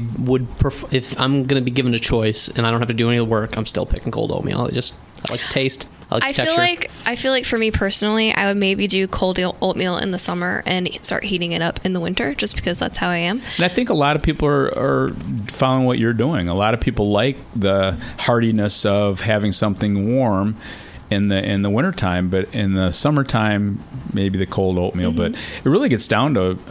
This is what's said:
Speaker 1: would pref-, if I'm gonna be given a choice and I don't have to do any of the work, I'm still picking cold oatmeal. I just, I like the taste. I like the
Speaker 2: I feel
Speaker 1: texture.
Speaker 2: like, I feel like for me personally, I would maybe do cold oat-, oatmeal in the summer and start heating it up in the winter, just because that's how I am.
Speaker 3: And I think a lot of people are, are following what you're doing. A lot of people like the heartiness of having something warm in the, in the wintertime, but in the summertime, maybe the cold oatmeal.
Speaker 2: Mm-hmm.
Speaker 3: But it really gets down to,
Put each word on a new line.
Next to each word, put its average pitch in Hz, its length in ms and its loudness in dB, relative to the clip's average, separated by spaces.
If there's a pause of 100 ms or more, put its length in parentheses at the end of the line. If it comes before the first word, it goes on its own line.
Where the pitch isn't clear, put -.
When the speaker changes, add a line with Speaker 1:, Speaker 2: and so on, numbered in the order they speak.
(200)
Speaker 1:
would 127 280 2 (120)
pref-, - 340 -2
if - 260 -2
I'm 135 260 2
gonna 135 160 2
be 120 100 -2
given 123 240 2
a 113 40 0
choice 110 480 0
and - 180 0
I 113 60 2
don't 117 80 2
have 117 100 -2
to 120 40 0
do 117 160 2
any 120 80 4
of 117 80 2
the 113 60 0
work, 110 260 0
I'm 110 80 -2
still - 220 -4
picking - 240 -2
cold 110 200 -2
oatmeal. - 300 -2
I 120 80 -2
just, - 240 -4 (340)
I - 60 -6
like 120 80 -4
the - 100 -8
taste. - 360 -2 (240)
I - 60 0
like - 40 0
the 262 60 0
Speaker 2:
I 277 60 -2
feel 320 220 0
Speaker 1:
texture. 339 60 4
Speaker 2:
like, 349 300 0 (160)
I 240 80 -2
feel 262 160 -2
like 254 140 2
for 240 120 0
me 220 140 2
personally, 214 600 2
I - 180 2
would 202 80 0
maybe 196 280 0
do 190 220 0
cold 185 320 -2
oat-, 185 240 -2
oatmeal 180 340 0
in 196 140 -2
the 180 80 -4
summer 180 480 -4
and 185 200 0 (160)
start - 200 -4
heating 175 300 -2
it 165 100 -2
up - 200 -4
in 190 100 0
the 180 60 -2
winter, 190 360 -4
just - 200 -4
because 175 220 -4
that's - 220 -4
how 180 100 0
I 175 80 0
am. 180 240 -2 (140)
Speaker 3:
And 175 100 2
I - 20 4
think 233 220 0
a 220 60 2
lot 147 200 4
of 151 60 -2
people 151 260 2
are, 143 200 2 (100)
are 135 360 0 (340)
following 131 380 2
what 123 120 2
you're 113 160 2
doing. 113 360 0
A 87 40 0
lot 104 220 2
of 120 60 0
people 107 280 0
like 117 280 2 (180)
the 95 420 2 (220)
heartiness 113 680 2
of 101 360 2
having 107 320 2
something 104 600 0
warm 107 400 2 (540)
in 101 180 2
the, 98 160 2
in 98 180 0
the 101 80 2
wintertime, 101 600 0
but 95 260 0
in 98 180 0
the 92 180 2
summertime, 107 880 2 (340)
maybe 95 260 0
the 95 80 0
cold 92 320 0
oatmeal. 90 320 0
Speaker 2:
Mm-hmm. 82 220 0
Speaker 3:
But - 60 -12 (240)
it - 60 2
really 226 200 4
gets 113 180 2
down 131 260 2
to, 92 220 2 (160)